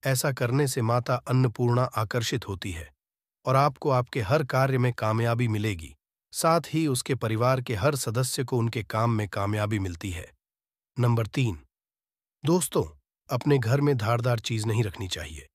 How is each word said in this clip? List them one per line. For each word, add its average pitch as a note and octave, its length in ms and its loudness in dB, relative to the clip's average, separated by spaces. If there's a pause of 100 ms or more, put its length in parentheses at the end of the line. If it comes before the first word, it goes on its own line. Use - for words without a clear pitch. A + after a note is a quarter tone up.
ऐसा C3+ 260 0
करने B2+ 360 2
से C3 140 -2
माता A#2+ 320 2
अन्नपूर्णा B2 680 2
आकर्षित A2+ 680 -2
होती G2 240 -6
है E2 200 -12 (520)
और C3 120 2
आपको C#3+ 340 2
आपके B2+ 300 0
हर C3+ 240 2
कार्य C3 340 2
में B2 140 2
कामयाबी A#2 560 0
मिलेगी, G#2 480 -4 (360)
साथ E3 280 2 (140)
ही D#3+ 120 2
उसके C3+ 280 0
परिवार A#2+ 460 0
के B2 140 -4
हर C3+ 220 0
सदस्य B2+ 480 -2
को B2 140 0
उनके A#2 240 0
काम A2+ 280 0
में G#2+ 180 0
कामयाबी G#2 500 -2
मिलती F#2 320 -6
है। E2+ 220 -10 (680)
नंबर A#2 280 2
तीन, A2 340 -4 (840)
दोस्तों, E3 400 0 (460)
अपने C3+ 280 2
घर B2 220 2
में C#3+ 160 2
धारदार A#2 420 0
चीज A2 280 -4
नहीं A2+ 180 0
रखनी G2 240 -8
चाहिए। D#2 460 -12